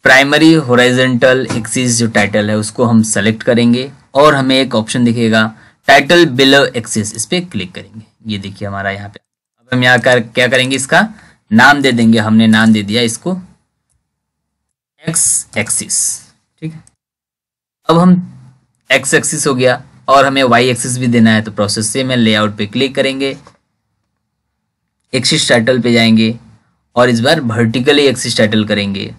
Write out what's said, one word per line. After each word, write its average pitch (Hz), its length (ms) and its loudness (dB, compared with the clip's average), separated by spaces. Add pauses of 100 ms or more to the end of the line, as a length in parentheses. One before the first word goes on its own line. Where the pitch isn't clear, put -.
प्राइमरी 143 480 4 (100)
हॉरिजॉन्टल 127 840 2
एक्सिस 120 500 -4
जो 117 140 0
टाइटल 104 380 -2
है 107 80 -2
उसको 107 280 -4
हम 113 200 2
सेलेक्ट 110 380 -4
करेंगे 120 480 0 (220)
और 143 220 4
हमें 131 200 0
एक 131 200 -2
ऑप्शन 113 300 -2
दिखेगा 113 380 0 (440)
title 143 440 4
below 135 400 4
axis, 110 440 -8
इस 110 100 -8
पे 180 180 -6
क्लिक 92 300 -12
करेंगे। 110 320 -20 (200)
ये 107 120 -8
देखिए 101 300 -12
हमारा 98 240 -6
यहाँ 98 180 -12
पे, 104 100 -20 (420)
अब 117 120 -20
हम 127 100 -2
यहाँ 123 160 4
कर, 123 220 2
क्या 123 260 -2
करेंगे, 127 280 0
इसका 160 260 0 (500)
नाम 135 300 4
दे 131 100 2
देंगे, 117 280 2
हमने 110 280 2
नाम 110 260 4
दे 107 100 0
दिया 104 200 -4
इसको 170 340 -6 (1700)
एक्स 160 220 -4 (320)
एक्सिस, - 400 -6 (640)
ठीक 160 120 -10
है। 160 100 -20 (1080)
अब 165 100 4
हम 180 160 4 (760)
एक्स 131 240 0
एक्सिस 151 340 -2
हो 139 80 0
गया 123 260 0 (280)
और 135 160 4
हमें 135 200 0
वाई 120 240 2
एक्सिस 123 280 -4
भी 127 120 -2
देना 113 220 4
है, 110 100 2
तो 107 100 -10
प्रोसेस 104 380 -4
से 135 140 -4
मैं 131 140 -2
लेआउट 107 400 0
पे 107 100 -6
क्लिक 131 280 -4
करेंगे, 135 420 -4 (1800)
एक्सिस - 360 -2
टाइटल 123 320 2
पे 120 120 0
जाएंगे 113 440 2 (580)
और 123 140 2
इस 117 120 0
बार 156 200 0
वर्टिकली 123 640 0
एक्सिस 123 320 -2
टाइटल 107 280 0
करेंगे। 101 540 -6